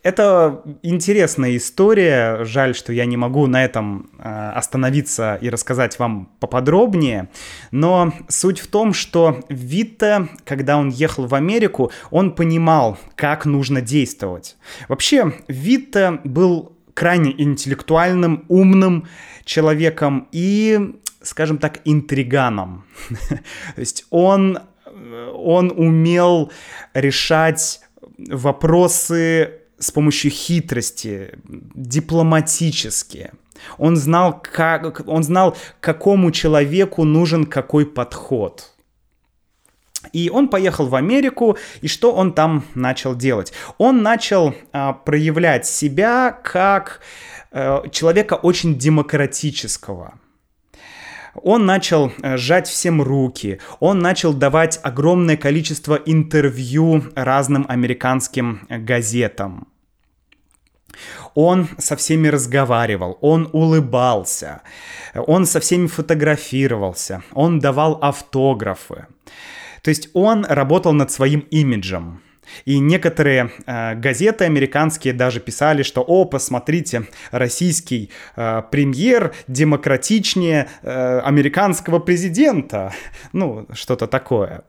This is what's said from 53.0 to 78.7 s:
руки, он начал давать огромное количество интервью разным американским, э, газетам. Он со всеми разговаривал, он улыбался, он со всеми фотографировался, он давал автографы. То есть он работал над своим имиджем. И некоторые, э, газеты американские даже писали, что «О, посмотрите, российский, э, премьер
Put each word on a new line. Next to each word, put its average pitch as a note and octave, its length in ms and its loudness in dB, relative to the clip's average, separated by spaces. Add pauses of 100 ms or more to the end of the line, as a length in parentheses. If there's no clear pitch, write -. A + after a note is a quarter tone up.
руки, C3 580 -2 (200)
он F#3 200 2
начал F3 340 0
давать D3 500 2
огромное D#3 540 2
количество D3+ 580 -2
интервью D3+ 1080 2 (120)
разным C3+ 540 0
американским, B2 1000 -2
э, A#2+ 100 -10
газетам. A2 880 -4 (1700)
Он E3+ 320 4 (100)
со - 180 -4
всеми D#3+ 320 2
разговаривал, A#2+ 960 0
он D#3+ 320 2
улыбался, B2 1080 0 (540)
он F3 300 2
со - 140 -2
всеми F3+ 280 0
фотографировался, C3+ 1300 -2 (120)
он D#3+ 260 2
давал D3 420 0
автографы. C3 1040 -4 (800)
То - 20 2
есть D#3 240 -2
он G#3 300 2
работал D#3 480 2
над D3 200 2
своим C#3+ 280 0 (100)
имиджем. F#2+ 720 -2 (440)
И C#3 140 2
некоторые, C#3+ 720 2 (140)
э, A2+ 300 -6
газеты C#3 480 0
американские D3 720 0
даже B2 260 0
писали, C#3+ 440 0
что - 180 -4
«О, F3 240 4
посмотрите, C3 840 -4 (240)
российский, B2 800 -2 (260)
э, A2+ 340 -4
премьер D3+ 640 2 (140)